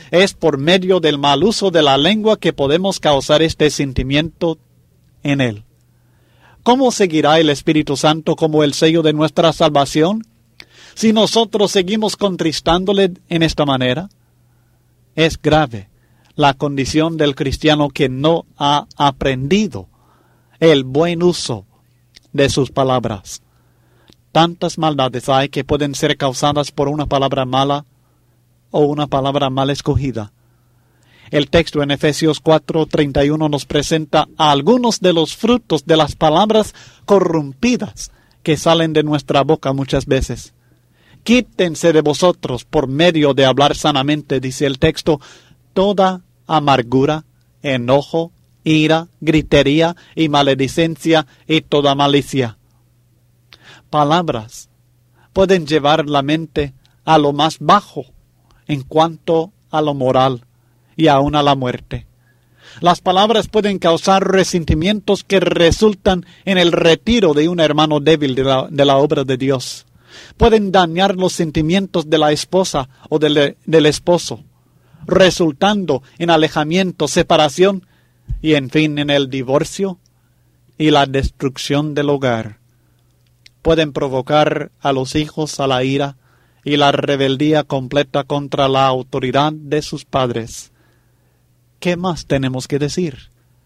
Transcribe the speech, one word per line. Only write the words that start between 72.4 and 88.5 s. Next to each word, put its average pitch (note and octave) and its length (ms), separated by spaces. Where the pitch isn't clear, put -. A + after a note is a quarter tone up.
o D3+ 80
del, D3+ 380
del D#3+ 200
esposo, D3+ 560
resultando F3+ 960
en E3+ 120
alejamiento, D#3+ 800
separación F3 800
y, D#3 140
en C3+ 160
fin, D#3 280
en D3 120
el C#3+ 180
divorcio C#3+ 720
y D#3 120
la C#3+ 160
destrucción C#3 880
del C#3+ 140
hogar. A#2+ 500
Pueden D#3+ 320
provocar D3 800
a C#3+ 120
los C3 220
hijos D3+ 460
a C#3 60
la B2+ 180
ira C#3 320
y D3 120
la C#3+ 160
rebeldía C#3+ 720
completa C#3 600
contra C#3+ 440